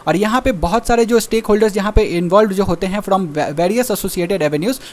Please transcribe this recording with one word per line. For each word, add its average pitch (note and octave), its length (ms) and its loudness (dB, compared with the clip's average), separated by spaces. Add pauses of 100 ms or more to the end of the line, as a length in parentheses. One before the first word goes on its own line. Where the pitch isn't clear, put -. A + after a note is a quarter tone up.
और D#3 80 2
यहाँ G#3+ 260 0
पे C4 100 0
बहुत F#3 360 -2
सारे A#3 180 2
जो A3+ 140 2
स्टेक A3 260 -2
होल्डर्स G#3+ 320 2
यहाँ G3+ 140 -2
पे - 100 6
इन्वॉल्व F3+ 500 2
जो G3 120 0
होते F#3 240 -2
हैं G3+ 120 -4
from F#3+ 200 0
va-, D3+ 360 -4
various G#3+ 360 0
associated F3+ 580 -2
avenues, E3+ 320 -2 (120)